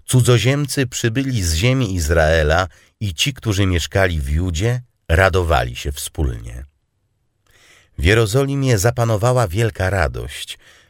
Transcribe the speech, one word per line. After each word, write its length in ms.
cudzoziemcy 800
przybyli 560
z 100
ziemi 420
Izraela 720
i 140
ci, 200
którzy 320
mieszkali 560
w 80
Judzie, 520
radowali 680
się 160
wspólnie. 760
W 60
Jerozolimie 760
zapanowała 680
wielka 420
radość, 680